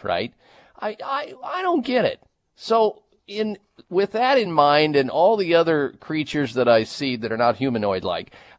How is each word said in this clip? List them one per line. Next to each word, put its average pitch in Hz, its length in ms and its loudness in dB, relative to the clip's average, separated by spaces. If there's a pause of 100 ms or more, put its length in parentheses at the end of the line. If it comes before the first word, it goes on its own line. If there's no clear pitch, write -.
right? 95 280 -4 (480)
I, 214 240 -8
I, 277 300 -8 (100)
I 370 200 -8
don't 349 200 0
get 247 220 0
it. 92 160 -4 (340)
So 220 460 0 (240)
in, 208 320 -8 (320)
with 190 220 0
that 254 260 2
in 196 140 0
mind 151 440 4
and 135 140 2
all 185 280 4
the 170 180 0
other 160 440 2
creatures 147 540 -4
that 123 140 2
I 113 160 6
see 127 320 -6
that 110 160 -6
are 113 60 -2
not 120 180 2
humanoid-like, 98 760 -4 (280)